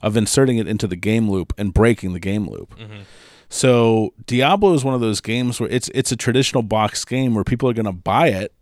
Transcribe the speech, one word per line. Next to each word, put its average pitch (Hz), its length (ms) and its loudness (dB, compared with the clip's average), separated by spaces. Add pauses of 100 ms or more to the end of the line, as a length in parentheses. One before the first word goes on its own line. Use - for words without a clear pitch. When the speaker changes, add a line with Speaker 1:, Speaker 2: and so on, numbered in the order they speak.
Speaker 1:
of 107 140 0
inserting 120 420 4
it 107 80 -2
into 107 200 -4
the 90 100 -6
game 107 340 0
loop 92 260 -2
and 101 160 -4
breaking 107 400 2
the 85 80 -8
game 98 280 -4
loop. - 300 -14
Speaker 2:
Mm-hmm. 107 240 -16 (460)
Speaker 1:
So 113 680 2 (120)
Diablo 170 480 2
is 139 100 0
one 135 100 -2
of 123 60 -2
those 110 200 0
games 123 400 -4
where 117 80 -4
it's, 123 260 -2
it's - 180 -2
a 120 40 0
traditional 123 460 0
box 107 420 -2
game 127 300 0
where 104 100 0
people 127 240 0
are 120 60 0
gonna 110 180 -2
buy 104 360 0
it, 101 340 -4